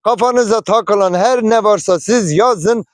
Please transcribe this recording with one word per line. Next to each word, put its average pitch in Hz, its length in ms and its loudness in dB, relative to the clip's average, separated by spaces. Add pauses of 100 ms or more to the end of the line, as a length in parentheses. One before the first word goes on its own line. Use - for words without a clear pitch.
kafanıza 226 580 0
takılan 202 520 0
her 233 300 0
ne 220 200 2
varsa 190 360 0
siz 208 320 -2
yazın. 214 640 0